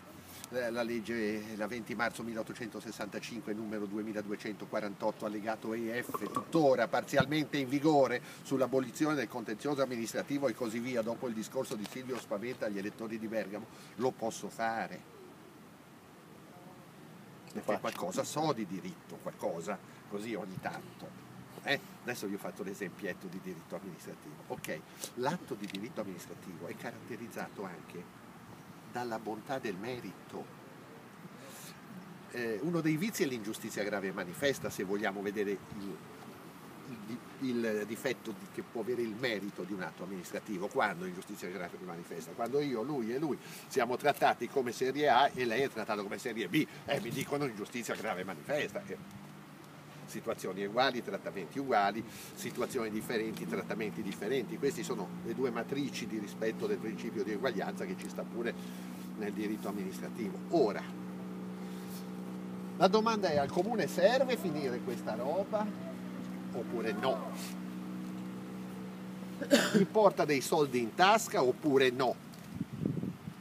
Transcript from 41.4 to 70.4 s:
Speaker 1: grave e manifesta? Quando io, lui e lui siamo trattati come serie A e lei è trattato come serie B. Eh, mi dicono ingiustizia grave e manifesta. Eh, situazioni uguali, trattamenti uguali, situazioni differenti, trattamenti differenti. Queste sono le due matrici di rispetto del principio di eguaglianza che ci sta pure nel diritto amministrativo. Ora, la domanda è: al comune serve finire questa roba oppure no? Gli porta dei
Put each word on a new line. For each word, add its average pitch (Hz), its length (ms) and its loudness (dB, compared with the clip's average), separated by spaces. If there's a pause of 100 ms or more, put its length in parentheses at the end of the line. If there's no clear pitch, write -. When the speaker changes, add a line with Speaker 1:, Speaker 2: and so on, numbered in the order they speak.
Speaker 1:
grave 90 320 -6
e 92 60 -10
manifesta? 85 460 -8
Quando 117 280 2
io, 127 220 2
lui 120 320 0
e 135 40 0
lui 143 200 2 (300)
siamo 123 280 4
trattati 135 500 6
come 120 260 2
serie 135 360 4
A 135 240 10
e 127 140 2
lei 117 160 4
è 135 80 2
trattato 104 320 0
come 104 160 -4
serie 110 300 -2
B. 143 180 4 (180)
Eh, - 160 2
mi 104 80 -4
dicono 143 380 0
ingiustizia 110 480 -4
grave 95 260 0
e 92 40 -4
manifesta. 107 600 -2
Eh, - 460 -10 (720)
situazioni 104 640 -4
uguali, 123 360 4
trattamenti 98 560 -4
uguali, 110 460 4 (300)
situazioni 113 560 -2
differenti, 110 560 0
trattamenti 104 560 -2
differenti. 101 560 -2
Queste 123 240 2
sono 101 260 -2 (160)
le 113 100 -2
due 127 140 2
matrici 120 580 -2
di 107 120 -2
rispetto 104 480 0
del 101 100 2
principio 90 460 -2
di 104 100 0
eguaglianza 95 540 0
che 92 100 -2
ci - 140 -6
sta - 120 -4
pure 117 300 -2 (640)
nel 104 160 -2
diritto 104 360 -2
amministrativo. 98 680 -4 (140)
Ora, 113 320 6 (1900)
la 185 120 10
domanda 214 420 6
è: 147 80 6
al 139 120 4
comune 208 360 2
serve 240 500 6
finire 147 440 0
questa - 340 -2
roba 185 500 2 (880)
oppure 110 400 0
no? 123 380 2 (2500)
Gli 190 140 10
porta 190 400 8
dei 143 160 6